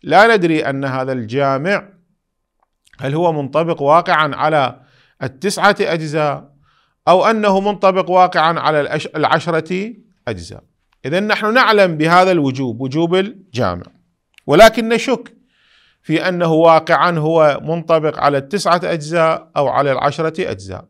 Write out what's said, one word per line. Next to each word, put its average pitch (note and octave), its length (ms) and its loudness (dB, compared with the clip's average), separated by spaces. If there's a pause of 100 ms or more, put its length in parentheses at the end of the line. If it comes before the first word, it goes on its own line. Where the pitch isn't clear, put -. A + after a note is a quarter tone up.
لا G#3 340 4
ندري E3 240 0
أن C#3 240 -4
هذا C3 280 -4
الجامع C3+ 760 -2 (1080)
هل C3+ 160 -6
هو E3+ 180 0
منطبق D3+ 500 -2
واقعا D#3 520 2
على C#3 460 0 (420)
التسعة F#3 580 -2
أجزاء D3+ 720 -4 (560)
أو F3 160 4
أنه G#3 360 2
منطبق F#3+ 500 0
واقعا F3 500 2
على D3 280 0
الأش-، - 280 -6
العشرة D#3+ 760 0 (360)
أجزاء. F#2+ 340 -12 (440)
إذن F3+ 200 -2
نحن G#3+ 280 -2
نعلم G#3 420 4
بهذا F3 340 4
الوجوب، C3 500 -2
وجوب D#3 340 -2
الجامع، A#2 720 -4 (600)
ولكن A3 420 2
نشك A#3 480 -4 (640)
في D#3+ 260 -2
أنه F3 240 0
واقعا D#3+ 680 4
هو D3+ 440 2
منطبق D#3+ 560 -2
على C#3+ 200 0
التسعة E3+ 460 -2
أجزاء D#3+ 720 -2
أو C#3+ 120 0
على C3+ 240 0
العشرة D#3+ 580 -4
أجزاء. F#2+ 400 -12